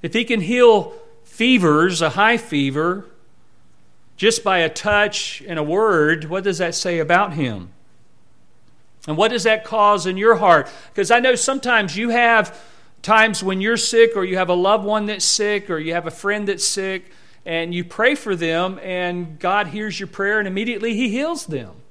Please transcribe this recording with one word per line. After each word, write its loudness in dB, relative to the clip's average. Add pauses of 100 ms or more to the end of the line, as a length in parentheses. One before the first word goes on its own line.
If -8
he 0
can -2
heal 4 (280)
fevers, 2
a 2
high 2
fever, -2 (1120)
just 0
by 0
a 2
touch -2
and -6
a -2
word, 2
what -4
does -2
that -2
say -4
about 2
him? -6 (1400)
And -6
what 4
does -2
that 2
cause 2
in -4
your 4
heart? 4 (240)
'Cause -2
I 6
know 2
sometimes 0
you -2
have 2 (460)
times 2
when -2
you're 0
sick, 4
or -2
you -4
have 0
a 2
loved 2
one -2
that's -4
sick, -2
or -4
you -6
have -4
a -8
friend -4
that's -4
sick, -6 (340)
and -4
you -4
pray 0
for -4
them, -2
and -6
God -2
hears -8
your -10
prayer, -4
and -2
immediately -4
he -2
heals -4
them. -10 (200)